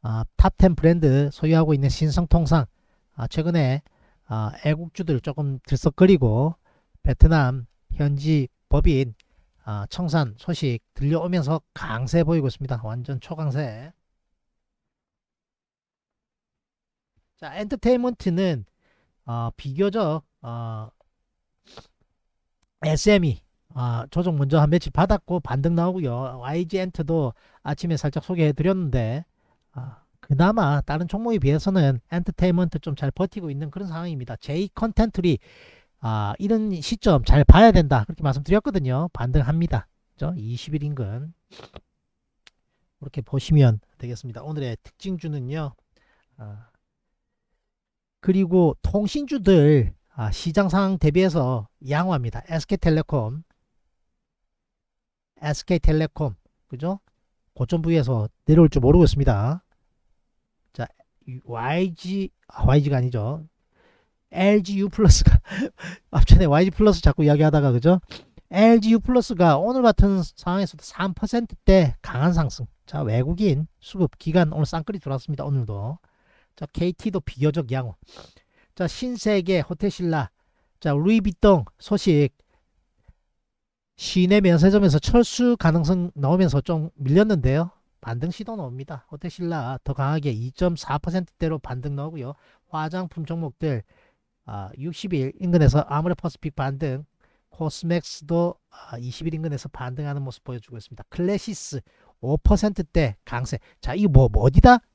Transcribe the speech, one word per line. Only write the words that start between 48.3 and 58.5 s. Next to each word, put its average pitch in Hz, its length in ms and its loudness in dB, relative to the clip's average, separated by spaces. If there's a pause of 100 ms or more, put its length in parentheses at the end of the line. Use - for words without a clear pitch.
통신주들, 190 1120 2 (200)
아, 110 160 -6
시장 185 380 -2
상황 190 300 0
대비해서 151 680 0 (200)
양호합니다. 147 600 -4
에스케이텔레콤, 156 960 -2 (2000)
에스케이 151 380 -2
텔레콤, 156 560 0 (340)
그죠? 165 320 -8 (540)
고점 160 280 -2
부위에서 131 460 0 (160)
내려올 156 240 8